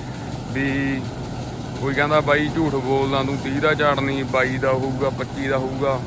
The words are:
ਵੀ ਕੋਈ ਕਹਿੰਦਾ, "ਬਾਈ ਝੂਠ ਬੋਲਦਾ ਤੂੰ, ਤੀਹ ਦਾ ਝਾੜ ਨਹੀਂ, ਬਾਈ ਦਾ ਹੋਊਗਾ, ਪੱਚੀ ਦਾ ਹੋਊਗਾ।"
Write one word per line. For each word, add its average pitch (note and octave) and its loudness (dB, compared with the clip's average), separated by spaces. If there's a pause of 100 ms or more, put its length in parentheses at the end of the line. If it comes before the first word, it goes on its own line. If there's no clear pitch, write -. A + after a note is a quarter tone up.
(520)
ਵੀ C3+ 0 (800)
ਕੋਈ C3+ -2
ਕਹਿੰਦਾ, D3 4
"ਬਾਈ D3 2
ਝੂਠ D3+ 2
ਬੋਲਦਾ C3+ 2
ਤੂੰ, C#3 0
ਤੀਹ C3+ -2
ਦਾ D3+ 4
ਝਾੜ C#3+ 2
ਨਹੀਂ, C3+ 0
ਬਾਈ C3 2
ਦਾ C3 2
ਹੋਊਗਾ, C3 0
ਪੱਚੀ C3 -4
ਦਾ C3+ 2
ਹੋਊਗਾ।" C3+ 0